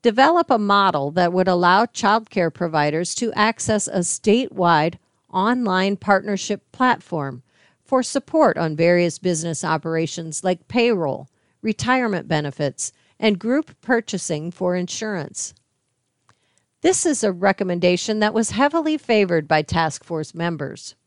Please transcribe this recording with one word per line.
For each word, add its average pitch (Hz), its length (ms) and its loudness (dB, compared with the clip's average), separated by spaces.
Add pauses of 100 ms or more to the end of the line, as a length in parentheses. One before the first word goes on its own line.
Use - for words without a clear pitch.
Develop 285 480 4
a 240 80 4
model 196 540 2
that 175 200 2
would 185 140 2
allow 180 400 4
child 220 420 0
care 170 220 -2
providers 156 640 -2
to 233 200 -4
access 214 520 0
a - 140 -2
statewide 175 960 2 (360)
online 196 640 0
partnership 202 680 -2 (100)
platform 147 720 -2 (400)
for 262 180 0
support 277 560 2
on 160 160 -2
various 175 460 2
business 165 420 -2
operations 160 800 -4
like 185 240 -2
payroll, 202 640 -2 (340)
retirement 226 640 -2
benefits, 147 680 -4 (280)
and 208 180 2
group 254 420 -4
purchasing 175 680 -4
for 180 240 -4
insurance. 180 800 -8 (1300)
This 370 220 2
is 311 180 0
a 208 80 2
recommendation 180 920 0
that 208 120 2
was 220 200 0
heavily 302 440 0
favored 180 500 0
by 156 140 2
task 160 420 -2
force 156 320 -8
members. 160 600 -8 (120)